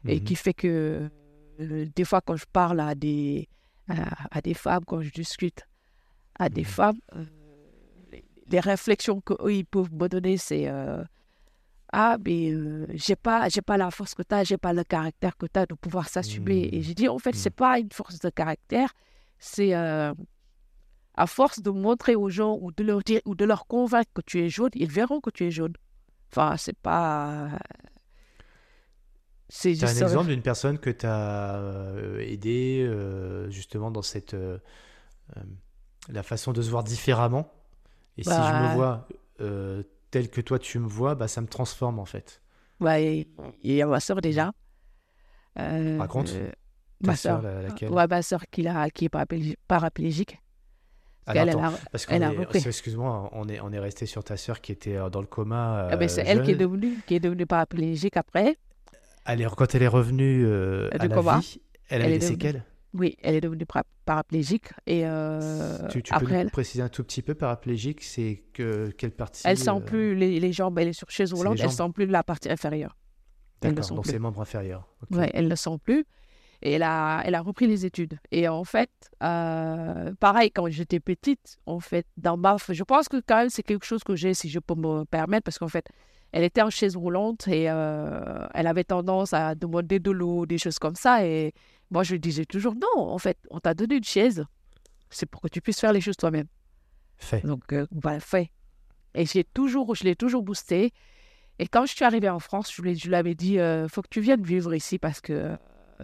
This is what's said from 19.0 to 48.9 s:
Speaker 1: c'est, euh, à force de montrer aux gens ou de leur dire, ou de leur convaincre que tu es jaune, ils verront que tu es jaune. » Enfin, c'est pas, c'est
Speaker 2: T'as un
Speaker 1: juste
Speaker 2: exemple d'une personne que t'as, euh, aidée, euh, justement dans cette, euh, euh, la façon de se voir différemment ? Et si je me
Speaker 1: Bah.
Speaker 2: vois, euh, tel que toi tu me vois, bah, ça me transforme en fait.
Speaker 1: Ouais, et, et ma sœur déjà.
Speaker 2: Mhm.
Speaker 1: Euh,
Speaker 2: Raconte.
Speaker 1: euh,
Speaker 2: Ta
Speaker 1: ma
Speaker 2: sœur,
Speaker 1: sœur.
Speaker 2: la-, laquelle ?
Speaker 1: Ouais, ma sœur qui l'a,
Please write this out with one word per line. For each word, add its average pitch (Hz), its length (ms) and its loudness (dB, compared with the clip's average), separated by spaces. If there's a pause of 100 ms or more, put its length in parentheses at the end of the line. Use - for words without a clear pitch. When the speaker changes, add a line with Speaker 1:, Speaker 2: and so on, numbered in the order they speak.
Speaker 1:
c'est, 196 360 0
euh, 156 380 0 (1000)
à - 120 2
force 262 340 2
de 202 100 -2
montrer 214 440 4
aux 202 140 2
gens 214 320 0
ou 180 120 -10
de 208 120 -4
leur 208 160 2
dire, 220 240 2
ou 202 100 -4
de 196 100 0
leur 208 220 2
convaincre 233 480 2
que 185 60 -8
tu 175 200 -2
es 170 80 2
jaune, 226 260 0
ils 165 160 -2
verront 247 300 0
que 233 100 -6
tu - 160 -4
es 175 40 0
jaune. » 165 220 -2 (580)
Enfin, 151 280 0
c'est - 180 -8
pas, 151 720 -2 (2000)
c'est - 260 2
Speaker 2:
T'as 156 120 0
un - 20 6
Speaker 1:
juste 120 140 2
Speaker 2:
exemple 175 260 4
d'une 127 140 -2
personne 135 360 0
que 135 120 -4
t'as, 104 680 -2
euh, 98 640 -8
aidée, 120 640 -2
euh, 95 640 -4
justement 104 400 -8
dans 110 120 -6
cette, - 320 -8
euh, 92 240 -6 (800)
euh, - 40 -16 (720)
la 107 120 -8
façon 113 300 -4
de 117 80 0
se 113 100 0
voir 120 140 -2
différemment ? 120 640 0 (680)
Et - 60 -8
si - 60 -4
je 165 40 4
me 165 80 4
Speaker 1:
Bah. 156 320 2
Speaker 2:
vois, 127 340 0 (320)
euh, 101 420 -6 (280)
tel 123 180 0
que - 120 -6
toi 127 180 0
tu - 200 -8
me 117 100 -2
vois, 120 260 -2
bah, 117 140 -4
ça - 120 -6
me 113 60 -4
transforme 120 520 -4
en 101 60 -8
fait. - 380 -14 (380)
Speaker 1:
Ouais, 156 240 4
et, 156 240 -2 (500)
et 147 60 4
ma 139 160 2
sœur 190 200 -2
déjà. 156 260 0 (1120)
Speaker 2:
Mhm. - 60 -8
Speaker 1:
Euh, 160 360 -2
Speaker 2:
Raconte. 143 360 -2
Speaker 1:
euh, - 160 -6 (520)
Speaker 2:
Ta 190 100 0
Speaker 1:
ma 156 40 0
Speaker 2:
sœur, - 240 0
Speaker 1:
sœur. - 20 -4
Speaker 2:
la-, 95 200 -6
laquelle ? 208 280 -6
Speaker 1:
Ouais, 175 160 4
ma 175 160 2
sœur 170 280 -2
qui - 120 -4
l'a, 165 280 0